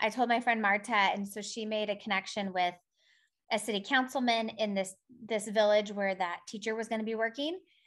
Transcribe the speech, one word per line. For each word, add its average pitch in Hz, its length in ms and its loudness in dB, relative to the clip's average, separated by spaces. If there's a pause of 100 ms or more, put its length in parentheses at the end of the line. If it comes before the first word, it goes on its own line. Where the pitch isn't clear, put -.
I 220 80 2
told 233 220 2
my 233 100 4
friend 233 220 0
Marta, 208 320 2
and 202 340 2
so 208 140 -10
she 214 240 -8
made 214 240 -2
a 202 60 -2
connection 196 580 -4
with 180 200 0 (800)
a 220 60 2
city 202 280 -4
councilman 254 600 2
in 220 240 -2
this, 190 220 -2 (160)
this 214 360 -4
village 208 460 4
where 196 220 0
that 175 340 -2
teacher 220 260 -4
was 226 140 -4
gonna 220 140 -2
be 220 120 -4
working. 277 460 -2 (260)